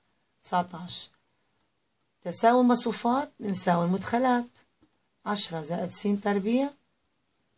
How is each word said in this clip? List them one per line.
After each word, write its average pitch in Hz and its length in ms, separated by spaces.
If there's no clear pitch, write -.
تسعتاش. 180 680
تساوي 226 400
المصفوفات 240 760
بنساوي 180 460
المدخلات، 240 640
عشرة 175 360
زائد 170 280
س - 180
تربيع 220 480